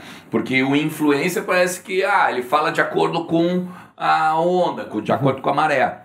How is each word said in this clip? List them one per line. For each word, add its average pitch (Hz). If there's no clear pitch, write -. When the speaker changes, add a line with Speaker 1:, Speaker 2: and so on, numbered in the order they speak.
Speaker 1:
Porque 120
o 139
influencer 156
parece 180
que, 185
ah, 190
ele 127
fala 151
de 160
acordo 160
com 175
a 160
onda, 170
com, 107
de 110
Speaker 2:
Uhum. 107
Speaker 1:
acordo 131
com 147
a -
maré. 143